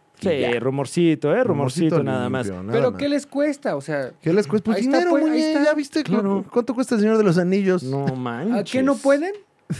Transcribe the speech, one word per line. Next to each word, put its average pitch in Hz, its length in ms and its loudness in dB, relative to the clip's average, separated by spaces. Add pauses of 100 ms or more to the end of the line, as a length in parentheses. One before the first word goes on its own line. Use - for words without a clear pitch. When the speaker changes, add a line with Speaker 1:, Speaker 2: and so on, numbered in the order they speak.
(220)
Speaker 1:
Y 196 60 -2
Speaker 2:
Sí, 156 140 0
Speaker 1:
ya. 120 180 0
Speaker 2:
rumorcito, 143 720 0
¿eh? 247 120 2
Rumorcito 156 500 0
Speaker 1:
Rumorcito 143 80 2
Speaker 2:
nada 127 260 -2
más. 127 180 -2
Speaker 1:
limpio, 92 160 -8
nada 226 140 -2
Speaker 3:
¿Pero 240 140 2
Speaker 1:
más. 185 80 -10
Speaker 3:
qué 285 80 -2
les 285 180 -2
cuesta? 277 520 -4
O 139 40 -6
sea, 139 300 -6 (100)
Speaker 1:
¿Qué 160 120 0
les 208 140 2
cuesta? 208 180 -2
Pues 220 140 0
Speaker 3:
ahí 233 40 0
está, 269 140 2
Speaker 1:
dinero, 349 140 2
Speaker 3:
pues, 311 120 4
ahí 311 60 2
Speaker 1:
muñe, 311 240 2
Speaker 3:
está. 285 100 2
Speaker 1:
¿ya 302 100 4
viste 302 300 -2
cu-, 175 80 -4
Speaker 2:
Claro. 196 400 0
Speaker 1:
cuánto 240 240 -2
cuesta 247 200 0
el 208 60 2
Señor 220 160 4
de 214 60 4
los 175 140 4
Anillos? 185 460 2
Speaker 2:
No 135 200 -4
Speaker 3:
¿A 135 60 0
qué 131 80 -4
Speaker 2:
manches. 170 640 -2
Speaker 3:
no 277 140 2
pueden? 285 340 2 (480)